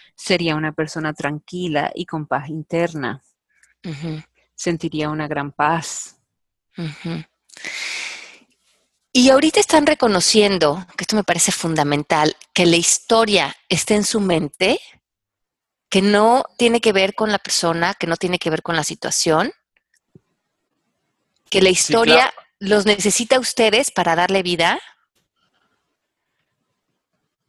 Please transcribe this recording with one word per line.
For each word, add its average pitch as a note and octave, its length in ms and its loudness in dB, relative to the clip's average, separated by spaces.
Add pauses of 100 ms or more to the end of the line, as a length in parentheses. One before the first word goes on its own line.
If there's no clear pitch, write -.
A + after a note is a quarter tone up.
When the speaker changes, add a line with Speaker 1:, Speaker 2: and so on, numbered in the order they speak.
(160)
Speaker 1:
Sería E3+ 400 -2
una D#3 160 -4
persona D#3 420 -6
tranquila D3+ 800 -4
y F3+ 120 -8
con D3+ 220 -8
paz C#3 220 -4
interna. D#3 720 -6 (640)
Speaker 2:
Ujú. D#3 360 -10 (340)
Speaker 1:
Sentiría D#3+ 540 -6
una D3+ 180 -6
gran C#3+ 240 -6
paz. - 680 -4 (600)
Speaker 2:
Ujú. E3 460 -10 (1900)
Y B3+ 160 6
ahorita D4+ 300 4
están D#4 260 4
reconociendo, G3 1000 2 (100)
que F#3+ 80 -8
esto G#3+ 120 -4
me G#3 80 0
parece E3+ 280 0
fundamental, D3+ 840 0 (180)
que F3+ 120 2
la E3+ 120 4
historia G3+ 800 0 (120)
está F#3 280 0
en G#3 80 0
su A3 180 -2
mente, F#3 580 -2 (1120)
que F#3+ 120 2
no G#3+ 440 4 (120)
tiene A#3 240 2
que G#3+ 120 2
ver F#3+ 220 0
con G#3+ 160 -2
la G3+ 80 0
persona, E3+ 560 -2
que - 120 -6
no E3 100 -2
tiene F3+ 220 -4
que E3+ 100 -4
ver D#3 120 -2
con E3+ 140 -6
la D#3 80 0
situación, E3 680 -2 (2000)
que F#3+ 120 2
la F#3 80 6
Speaker 3:
Sí, F#3 40 2
Speaker 2:
historia A3+ 420 2 (160)
Speaker 3:
claro. - 60 -20 (220)
Speaker 2:
los G3+ 260 2
necesita G#3 520 2
a - 20 4
ustedes A3+ 500 0
para E3+ 260 0
darle F3+ 280 0
vida. F3 360 0 (2750)